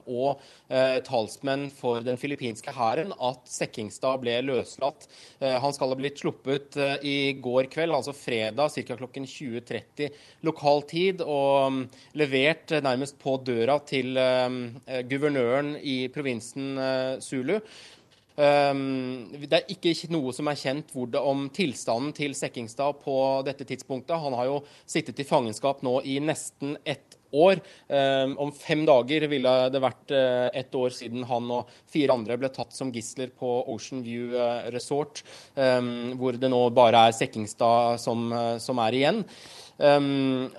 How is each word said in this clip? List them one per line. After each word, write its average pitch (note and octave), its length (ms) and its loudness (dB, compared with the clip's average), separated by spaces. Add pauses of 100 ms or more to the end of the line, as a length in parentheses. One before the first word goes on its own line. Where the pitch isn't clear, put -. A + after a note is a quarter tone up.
og, C3 360 -2 (260)
eh, C3 320 2
talsmenn C3+ 720 -4
for A#2+ 300 -2
den B2 160 -4
filippinske C3+ 520 -6
hæren, C3 480 -2
at B2+ 280 -4
Sekkingstad C3 760 -4
ble A#2+ 220 0
løslatt. C3+ 680 -4 (320)
Eh, C3 180 0
han C#3 140 0
skal C#3 160 -2
ha C3 60 -2
blitt C#3 260 -6
sluppet, C#3+ 560 -4
eh, C#3 260 0
i C#3 300 0
går B2+ 380 0
kveld, D#3+ 240 -2
altså C3+ 180 -2
fredag, A#2+ 580 -2
cirka B2 280 -8
klokken B2+ 260 -10
tjue A#2+ 380 -10
tretti C#3+ 480 -8 (340)
lokal D3 380 2
tid, E3+ 400 -2
og, C#3 500 4
mm, C3 160 -4 (260)
levert, D3 580 2
eh, D3+ 100 0
nærmest C3+ 360 -2
på C3 240 -2
døra B2 440 2
til, C3 320 -2
eh, B2+ 500 2 (180)
eh, B2+ 180 -6
guvernøren C#3 760 0
i C3 260 -2
provinsen, C3+ 680 -6
eh, C3 140 -2
Zulu. C3 720 -2 (760)
Ehm, C3+ 960 2
det C#3+ 220 -6
er E3+ 160 4
ikke E3+ 420 -2
noe C3+ 220 -2
som D3 160 -4
er C#3+ 80 -2
kjent C#3+ 360 -4
hvor B2 160 -6
det, C#3 120 -2
om C#3 300 -2
tilstanden C3+ 640 -2
til D3 220 -6
Sekkingstad C#3 680 -4
på C3+ 400 0
dette C#3 200 -6
tidspunktet. C3 540 -6
Han C#3+ 140 -4
har B2 140 0
jo C#3 180 -2 (240)
sittet C#3+ 320 -4
i - 20 -6
fangenskap C#3 640 0
nå C3 200 0
i C#3 140 -4
nesten D3 680 -4
ett - 300 -8 (180)
år. F3+ 280 6 (280)
Ehm, C3+ 520 2
om C#3+ 100 -2
fem D#3 340 -2
dager D3 440 4
ville B2+ 420 4
det C3+ 100 0
vært, B2+ 300 -2
eh, B2+ 420 2
ett C3 200 -8
år B2+ 180 0
siden B2 340 -8
han A#2+ 240 -4
og A#2+ 200 -4 (180)
fire C#3 240 2
andre A#2+ 260 0
ble C3 120 -2
tatt B2+ 240 -8
som C3 180 -6
gisler B2+ 400 -8
på B2 380 -2
Ocean B2+ 340 -8
View, A#2+ 320 -6
eh, A#2+ 380 0
Resort, C#3+ 500 -4 (340)
ehm, B2 600 0
hvor B2+ 140 0
det B2+ 180 0
nå B2 240 4
bare A#2 320 10
er A#2 60 8
Sekkingstad A#2 880 2
som, A#2 320 -2
eh, A#2 260 -2
som B2+ 220 -4
er A2+ 100 4
igjen. D3 340 2 (560)
Ehm, C#3 800 4